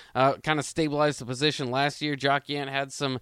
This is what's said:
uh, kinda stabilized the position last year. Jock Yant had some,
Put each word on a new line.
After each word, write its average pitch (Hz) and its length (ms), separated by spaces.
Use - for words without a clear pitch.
uh, 131 200
kinda 156 180
stabilized 147 580
the 127 60
position 131 460
last 139 280
year. 147 160
Jock 139 300
Yant 143 240
had 139 240
some, 131 280